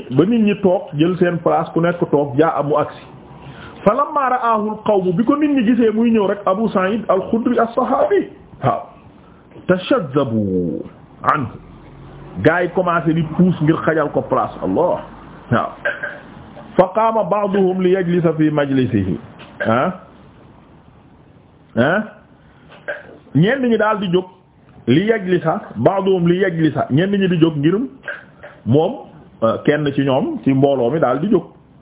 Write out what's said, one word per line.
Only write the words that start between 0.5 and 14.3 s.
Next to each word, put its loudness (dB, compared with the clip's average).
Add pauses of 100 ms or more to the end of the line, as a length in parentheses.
toog 0
jël 2
seen 0
place, -2
ku -2
nekk 0 (100)
toog, 0
jaa 2
amu -2
agsi. -4 (800)
Fa 4
lamma -2
ra'ahu -2
al-qawm, 0
bi 0
ko 2
nit 0
ñi 2
gisee 2
muy 0
ñëw 2
rek, -2
Abu 0
Sa'id -2
al-Khudri 0
as-sahabi, 0 (440)
waaw, 0 (840)
tashazzabu 0 (400)
anhu, 0 (880)
gaa 4
yi -2
commencé 0
di 0 (140)
puus 4
ngir 2
xajal 0
ko -2
place, -2